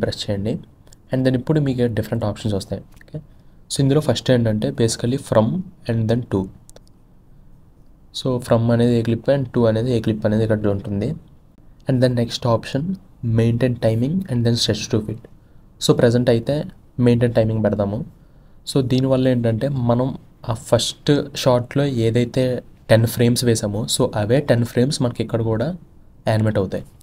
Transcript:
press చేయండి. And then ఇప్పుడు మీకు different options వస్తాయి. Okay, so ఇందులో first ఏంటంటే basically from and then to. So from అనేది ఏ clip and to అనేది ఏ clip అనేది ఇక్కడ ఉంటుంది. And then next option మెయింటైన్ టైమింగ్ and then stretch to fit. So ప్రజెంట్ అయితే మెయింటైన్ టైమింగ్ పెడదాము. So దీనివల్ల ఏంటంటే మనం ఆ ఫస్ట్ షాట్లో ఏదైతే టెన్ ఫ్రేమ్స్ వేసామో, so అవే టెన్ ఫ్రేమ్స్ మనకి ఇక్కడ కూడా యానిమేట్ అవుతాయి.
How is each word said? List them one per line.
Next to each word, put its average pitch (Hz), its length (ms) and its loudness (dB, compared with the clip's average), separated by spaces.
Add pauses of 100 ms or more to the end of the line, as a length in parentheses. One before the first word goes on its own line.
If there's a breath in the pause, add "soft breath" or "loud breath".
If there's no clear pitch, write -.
press - 200 -4
చేయండి. 104 300 -4 (560)
And 131 160 0
then 127 140 2
ఇప్పుడు 156 280 0
మీకు 120 300 0
different 110 320 -4
options 104 280 -4
వస్తాయి. - 240 -10 (200)
Okay, - 160 -14 (520 soft breath)
so - 140 -2
ఇందులో 143 240 4
first 117 280 0
ఏంటంటే 110 320 0 (120)
basically 120 480 -2
from 110 180 2 (440)
and 113 100 0 (100)
then 120 220 -2
to. 98 80 2 (1800)
So 127 160 -2 (120)
from 117 280 2
అనేది 120 220 4
ఏ 113 100 -2
clip 113 280 0
and 131 180 -6
to 117 160 4
అనేది 113 280 0
ఏ - 80 -4
clip 107 220 0
అనేది 110 200 2
ఇక్కడ 107 280 0
ఉంటుంది. 101 340 -4 (760)
And 131 140 2
then 123 100 4 (100)
next - 220 -6 (120)
option 139 280 -6 (540)
మెయింటైన్ 117 440 2
టైమింగ్ 120 340 0 (140)
and 120 140 0
then 117 160 2
stretch 104 200 0 (120)
to 117 120 4
fit. 110 140 -8 (640 soft breath)
So - 60 2 (100)
ప్రజెంట్ 120 340 2
అయితే 117 220 0 (500)
మెయింటైన్ 120 320 4
టైమింగ్ 110 280 2
పెడదాము. 104 320 0 (720 soft breath)
So - 80 0 (140)
దీనివల్ల 131 420 2
ఏంటంటే 113 340 0 (220)
మనం 123 180 2 (440)
ఆ - 20 -2 (160)
ఫస్ట్ - 420 0 (320)
షాట్లో 123 400 0 (220)
ఏదైతే 120 380 0 (460)
టెన్ 113 240 6
ఫ్రేమ్స్ 120 360 2
వేసామో, 107 320 0 (140)
so 123 140 2 (120)
అవే 113 180 2 (100)
టెన్ 117 220 2
ఫ్రేమ్స్ 131 340 0
మనకి 117 200 -2
ఇక్కడ 113 160 -2 (100)
కూడా 113 160 -2 (640)
యానిమేట్ 110 320 2
అవుతాయి. 98 220 -6 (180)